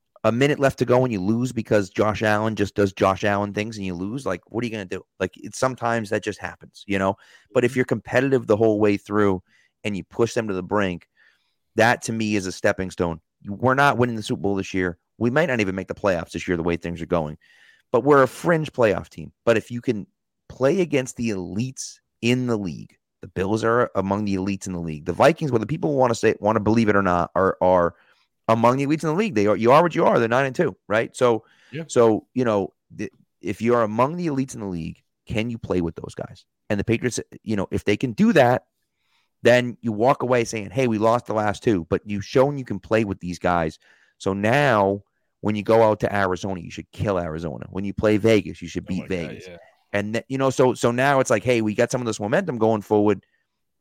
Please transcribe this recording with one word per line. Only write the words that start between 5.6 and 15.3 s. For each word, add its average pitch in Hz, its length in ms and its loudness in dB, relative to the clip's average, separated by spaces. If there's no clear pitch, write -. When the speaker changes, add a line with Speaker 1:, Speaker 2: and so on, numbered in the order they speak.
Speaker 1:
that 107 120 -2
just 104 160 -8
happens, - 480 -16
you 98 140 -2
know? 95 160 0
But 123 120 2
if 120 80 2
Speaker 2:
Mm-hmm. 127 60 -2
Speaker 1:
you're 127 80 4
competitive 123 600 0
the 110 100 4
whole 110 220 2
way 104 180 2
through 101 460 0
and 104 140 -4
you 82 80 -6
push - 300 -2
them 113 120 -2
to 101 80 -4
the 92 80 -4
brink, 92 460 -2
that 113 280 4
to 117 100 -6
me 107 240 0
is 95 100 -2
a 90 60 -6
stepping 95 400 -2
stone. 85 280 -4
We're 104 300 0
not 139 240 4
winning 120 160 2
the 107 80 -8
Super 104 200 -6
Bowl 101 120 0
this 95 180 -6
year. 92 260 -2
We 117 120 0